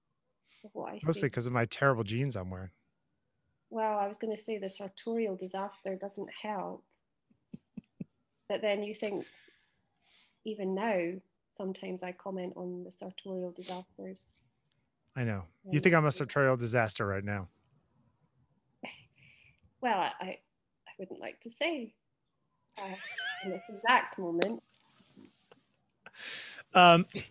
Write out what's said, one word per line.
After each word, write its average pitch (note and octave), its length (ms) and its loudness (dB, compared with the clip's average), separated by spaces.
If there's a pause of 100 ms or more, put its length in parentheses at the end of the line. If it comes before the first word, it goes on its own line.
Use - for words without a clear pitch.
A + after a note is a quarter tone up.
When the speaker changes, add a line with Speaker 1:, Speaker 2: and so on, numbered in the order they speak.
(640)
Speaker 1:
of G#3+ 100 -20
what - 180 -8
I G#3 100 -12
Speaker 2:
Mostly D#3+ 200 0
Speaker 1:
see. C3+ 80 2
Speaker 2:
'cause A#2+ 160 -4
of B2 60 -2
my A#2+ 120 4
terrible B2 400 4
jeans A#2 320 -2
I'm F#2 140 -6
wearing. F#2 200 -10 (1000)
Speaker 1:
Well, A3 280 -2
I G3+ 80 2
was G#3 120 -8
gonna A3 180 -4
say G#3+ 220 -6
the G3 100 -6
sartorial G3+ 680 -4
disaster F#3+ 600 -6
doesn't G3 320 -10 (140)
help. F#3+ 420 -6 (1600)
But G3 140 -2
then G#3 200 0
you G#3 120 -8
think, G3+ 320 -4 (1200)
even G#3 300 -4
now, F#3 380 0 (400)
sometimes F#3+ 500 -8
I F#3 100 -8
comment F#3 440 -8
on F3+ 280 -8
the F3+ 60 -14
sartorial F#3 600 -8
disasters. F#3 840 -12 (840)
Speaker 2:
I B2+ 80 0
know. G2+ 200 -4 (260)
You D3+ 80 2
Speaker 1:
Um, C#3+ 40 4
Speaker 2:
think E3+ 120 8
I'm D#3 120 8
a C#3 60 6
sartorial C3 440 4
disaster A#2 500 2
right G2 180 -2
now. G2+ 240 -4 (2250)
Speaker 1:
Well, A#3 180 2
I, D3+ 220 0
I, F#3 60 -8 (600)
I - 120 -18
wouldn't F#3+ 220 -12
like - 200 -10
to A#3 100 -14
say, C4+ 440 -4 (840)
uh, F#3+ 140 -8 (500)
in F#3+ 60 -4
this F#3+ 180 -6
exact A3+ 500 2
moment. F3+ 440 -2 (2000)
Speaker 2:
Um, F3 320 12 (240)